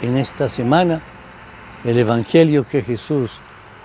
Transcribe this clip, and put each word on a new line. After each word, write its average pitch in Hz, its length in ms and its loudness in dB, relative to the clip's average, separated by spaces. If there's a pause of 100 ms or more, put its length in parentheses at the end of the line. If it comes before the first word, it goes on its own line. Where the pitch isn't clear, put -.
en 123 140 -2
esta 135 340 -4
semana 160 500 0 (840)
el 120 140 0
Evangelio 123 680 2
que 135 140 -2
Jesús 120 480 -4 (540)